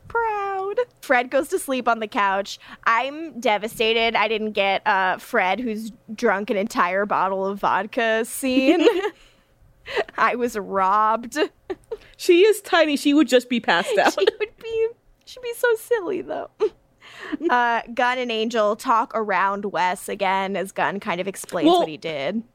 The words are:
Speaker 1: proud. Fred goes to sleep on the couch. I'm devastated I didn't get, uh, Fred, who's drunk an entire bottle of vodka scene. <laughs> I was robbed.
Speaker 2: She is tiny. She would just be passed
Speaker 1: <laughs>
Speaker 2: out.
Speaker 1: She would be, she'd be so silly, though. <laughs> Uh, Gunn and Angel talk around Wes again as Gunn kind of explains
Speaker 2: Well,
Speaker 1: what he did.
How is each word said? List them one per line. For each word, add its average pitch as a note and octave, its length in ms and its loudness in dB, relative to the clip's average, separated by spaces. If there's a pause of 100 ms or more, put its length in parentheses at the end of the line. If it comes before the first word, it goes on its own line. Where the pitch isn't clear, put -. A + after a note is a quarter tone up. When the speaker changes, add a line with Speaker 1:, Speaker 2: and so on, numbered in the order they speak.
Speaker 1:
proud. G4+ 680 -4 (260)
Fred B3+ 300 0
goes C#4 180 0
to F#4 100 -4
sleep B3+ 280 -4
on A3+ 120 0
the G#3+ 80 -6
couch. G3+ 520 -2 (240)
I'm C4+ 560 -2
devastated A3+ 760 0
I G#3+ 120 2
didn't G#3+ 240 -2
get, G3 340 0
uh, F#3+ 320 2
Fred, G3 440 0
who's A3 300 -6 (220)
drunk G#3 360 0
an A3 80 0
entire F#3+ 480 0
bottle F#3+ 400 0
of G3 140 -4
vodka A3 680 0
scene. C4+ 600 2 (680)
<laughs> - 680 -8
I A3 180 2
was A#3+ 220 -4
robbed. G#3 800 0 (800)
Speaker 2:
She F4 260 6
is G#4 180 6
tiny. D#4 360 2
She C#4+ 160 2
would D4 160 6
just B3+ 200 4
be A#3+ 120 0
passed A#3+ 360 2
Speaker 1:
<laughs> - 20 4
Speaker 2:
out. - 200 4
Speaker 1:
She F#4+ 80 2 (100)
would G#4+ 240 -8
be, A4+ 260 -2 (380)
she'd - 160 -20
be A#4+ 140 -8
so A#4+ 200 2
silly, G#4+ 460 -2
though. - 280 -8 (100)
<laughs> G4+ 100 0 (800)
Uh, A#3+ 320 2 (120)
Gunn B3 240 0
and A#3+ 140 -4
Angel A3 440 0
talk A#3 380 0
around G3+ 520 0
Wes F3+ 440 -2
again G3 460 -2
as F#3 160 -4
Gunn F3+ 280 -2
kind F3+ 220 -4
of F3+ 60 -4
explains - 400 -2
Speaker 2:
Well, F4 120 6
Speaker 1:
what C4 100 2
he D3+ 80 -10
did. D#3+ 460 -4 (120)